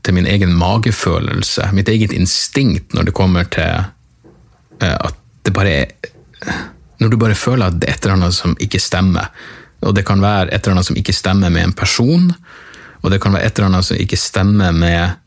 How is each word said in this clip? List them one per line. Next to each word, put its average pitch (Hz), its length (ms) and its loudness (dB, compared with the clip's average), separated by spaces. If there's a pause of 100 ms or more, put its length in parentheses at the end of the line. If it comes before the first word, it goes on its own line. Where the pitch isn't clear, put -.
til 92 100 2
min 90 120 2
egen 95 280 2
magefølelse, 95 1200 0
mitt 101 140 0
eget 110 240 0
instinkt - 800 -2
når 85 140 0
det 85 80 -6
kommer 90 360 2
til, 82 380 -2 (880)
eh, 92 160 0
at - 240 -6 (260)
det 95 100 2
bare 98 280 2
er, - 80 -6 (1040)
når 113 140 2
du 113 100 2
bare 110 160 2
føler 123 300 0
at 85 140 -2
det - 80 -2
er - 80 -2
et - 100 -4
eller 95 100 2
annet 90 220 0
som 85 240 0
ikke 98 180 -4
stemmer. 92 480 0 (560)
Og 101 80 2
det 101 140 0
kan 98 160 2
være 101 260 2
et 101 140 -2
eller 95 140 2
annet 90 100 0
som - 100 -2
ikke - 160 -2
stemmer 92 400 0
med 87 140 2
en 98 100 -2
person, 175 540 2 (720)
og 98 100 0
det 95 80 0
kan 98 140 2
være - 100 0
et 110 140 -2
eller 98 100 2
annet 90 160 2
som - 160 -2
ikke - 160 -2
stemmer 98 560 0
med 85 400 0 (140)